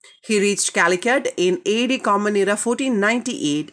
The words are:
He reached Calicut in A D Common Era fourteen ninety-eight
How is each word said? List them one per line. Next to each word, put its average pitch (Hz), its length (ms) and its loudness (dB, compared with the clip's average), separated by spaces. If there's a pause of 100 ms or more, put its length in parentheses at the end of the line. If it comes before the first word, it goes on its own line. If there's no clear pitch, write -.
(220)
He 214 160 0
reached 202 340 0
Calicut 208 640 2
in 180 300 0
A 226 220 0
D 254 100 0
Common 208 380 0
Era 202 200 2
fourteen 247 440 -2
ninety-eight 202 720 -2